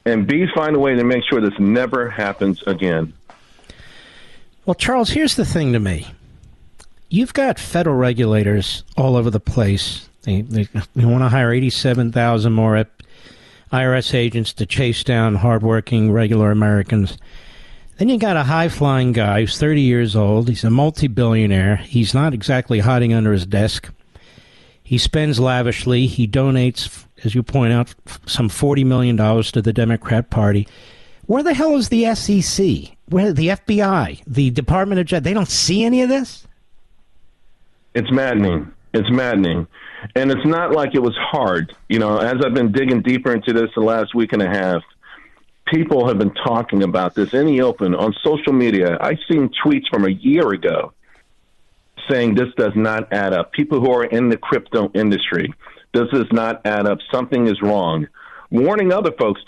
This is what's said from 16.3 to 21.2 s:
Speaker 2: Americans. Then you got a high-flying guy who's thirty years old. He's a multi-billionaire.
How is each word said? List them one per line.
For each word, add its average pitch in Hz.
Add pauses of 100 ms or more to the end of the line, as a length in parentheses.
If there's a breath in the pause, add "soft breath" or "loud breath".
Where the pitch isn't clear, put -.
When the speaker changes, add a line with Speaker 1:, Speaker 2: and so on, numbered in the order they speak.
Speaker 2:
Americans. 104 (800 loud breath)
Then 220
you 254
got 196
a 147
high-flying 139
guy 107
who's 104
thirty 151
years 120
old. 107
He's 113
a 113
multi-billionaire. 110